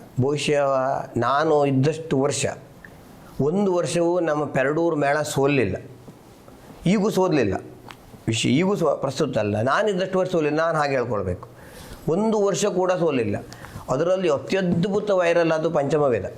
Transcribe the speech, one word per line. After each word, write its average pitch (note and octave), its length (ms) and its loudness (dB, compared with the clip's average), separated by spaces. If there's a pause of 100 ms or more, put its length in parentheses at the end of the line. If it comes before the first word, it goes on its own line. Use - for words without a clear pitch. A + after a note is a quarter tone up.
(220)
ಬಹುಶಃ C#3+ 520 0 (440)
ನಾನು C#3+ 480 2
ಇದ್ದಷ್ಟು C#3 540 0
ವರ್ಷ, A2+ 260 0 (960)
ಒಂದು F#3 320 0
ವರ್ಷವೂ E3+ 460 2
ನಮ್ಮ D3+ 260 0
ಪೆರಡೂರು D3+ 500 0
ಮೇಳ C#3+ 260 2
ಸೋಲಿಲ್ಲ. C3+ 560 2 (1080)
ಈಗೂ G3 240 2
ಸೋಲಿಲ್ಲ. D3+ 440 2 (760)
ವಿಷಯ A#2 220 0
ಈಗೂ F#3 260 2
ಸ್ವ-, D#3 260 0
ಪ್ರಸ್ತುತ C3+ 360 -2
ಅಲ್ಲ. G#2 240 0
ನಾನು D#3+ 280 2
ಇದ್ದಷ್ಟು F#3 300 -2
ವರ್ಷ F#3 120 0
ಸೋಲಿಲ್ಲ, D3+ 260 0
ನಾನು D#3+ 200 0
ಹಾಗೆ D3 140 0
ಹೇಳ್ಕೊಳ್ಬೇಕು. G#2+ 600 -2 (580)
ಒಂದು G#3 360 2
ವರ್ಷ G3 200 0
ಕೂಡ F3+ 260 0
ಸೋಲಿಲ್ಲ. C3 540 0 (440)
ಅದರಲ್ಲಿ F3 400 0
ಅತ್ಯದ್ಭುತ F#3 840 0
ವೈರಲ್ E3+ 400 2
ಅದು D#3+ 200 0
ಪಂಚಮವೇದ. C#3 540 0 (120)